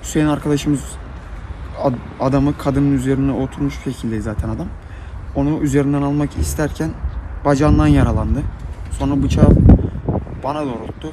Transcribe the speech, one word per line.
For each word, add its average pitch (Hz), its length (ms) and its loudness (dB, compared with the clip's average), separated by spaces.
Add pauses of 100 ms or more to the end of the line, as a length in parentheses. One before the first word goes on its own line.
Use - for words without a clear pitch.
Hüseyin 151 240 0
arkadaşımız 147 520 0 (1040)
ad-, 127 440 -2
adamı 139 300 2
kadının 139 400 2
üzerine 135 340 0
oturmuş 135 420 -2 (100)
şekilde 113 380 -4
zaten 110 280 -4
adam. 135 180 -6 (680)
Onu 143 220 2
üzerinden 143 440 2
almak 143 280 0 (100)
isterken 156 500 -2 (560)
bacağından 147 420 6
yaralandı. 117 520 2 (600)
Sonra 139 240 0
bıçağı - 260 6 (920)
bana 147 220 -4
doğrulttu. 127 480 -8